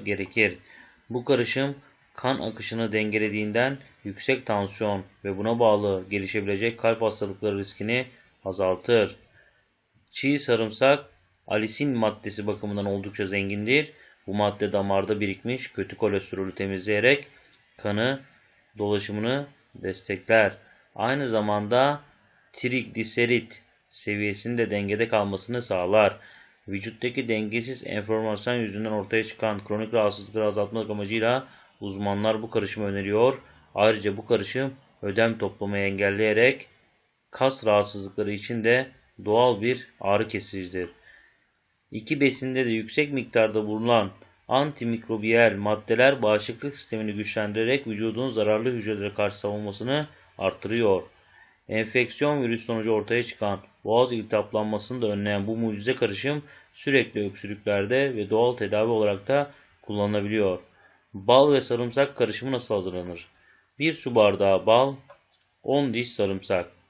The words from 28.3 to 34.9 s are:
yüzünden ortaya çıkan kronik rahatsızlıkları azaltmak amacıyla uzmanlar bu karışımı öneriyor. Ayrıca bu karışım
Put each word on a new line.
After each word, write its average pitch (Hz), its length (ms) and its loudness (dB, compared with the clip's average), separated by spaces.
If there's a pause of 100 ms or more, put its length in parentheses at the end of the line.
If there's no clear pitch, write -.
yüzünden 110 360 -4
ortaya 107 340 -2
çıkan 107 400 -4
kronik 110 300 -6
rahatsızlıkları 104 520 0
azaltmak 104 440 -2
amacıyla 107 560 -2 (340)
uzmanlar 104 600 -2
bu 113 80 -10
karışımı 104 360 -2
öneriyor. 101 560 2 (320)
Ayrıca 104 420 4
bu 107 100 -10
karışım 127 480 0 (280)